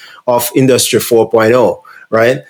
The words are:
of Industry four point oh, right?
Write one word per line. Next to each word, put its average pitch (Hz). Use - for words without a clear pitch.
of 120
Industry 123
four 113
point 110
oh, 117
right? 117